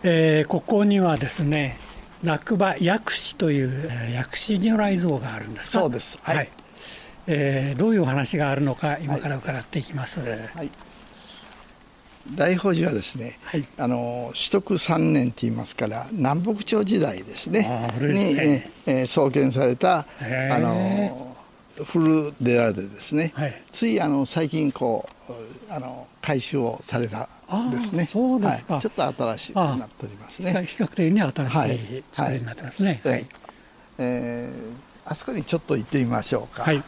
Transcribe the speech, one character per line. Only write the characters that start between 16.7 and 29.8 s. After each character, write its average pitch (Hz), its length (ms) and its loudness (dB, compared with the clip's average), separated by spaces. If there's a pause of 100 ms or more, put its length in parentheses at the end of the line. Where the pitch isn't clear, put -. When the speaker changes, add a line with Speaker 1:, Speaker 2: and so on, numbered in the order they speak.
Speaker 2:
時 190 160 2
代 127 220 -2
で - 120 -14
す - 120 -6
ね。 196 220 2
Speaker 1:
あ 117 240 -2
ー、 117 60 -2
古 143 140 2
い 196 40 4
で 196 120 2
す - 60 4
ね。 147 360 2 (160)
Speaker 2:
に、 143 60 2
え 131 100 2
ー、 123 40 0
創 139 220 4
建 131 220 4
さ 131 140 2
れ 123 100 4
た、 175 300 2 (160)
Speaker 1:
へ 131 300 -2
ー。 127 40 2
Speaker 2:
あ 120 40 4
の、 185 760 0 (520)
古 156 460 4
寺 120 380 4
で 95 120 -2
で 101 180 -12
す - 140 -6
ね、 160 200 0
Speaker 1:
は 143 120 -2
い。 120 140 -8 (100)
Speaker 2:
つ - 160 0
い、 214 120 2
あ 165 80 2
の、 139 180 2
最 165 220 0
近 151 240 0
こ 117 380 -2 (180)
う、 123 60 -12 (400)
あ 151 60 -6
の、 123 280 -12 (140)
改 139 180 0
修 139 200 -2
を 117 240 -2
さ - 160 -4
れ 117 80 0
た 107 200 -6 (260)
ん 233 180 0
で 247 80 -2
す 220 140 -4
ね。 180 100 2
Speaker 1:
あ - 20 0
ー、 - 20 -8
そ 254 280 2
う 226 60 2
で 143 160 2
す - 80 -10
か。 180 100 -2
Speaker 2:
は 139 40 0
い。 - 20 -6
ち 226 60 -4
ょ - 20 0
っ - 40 -12
と 135 320 -2
新 113 120 -2
し - 160 -10
く - 20 -2
な 156 200 2
っ - 20 -2 (120)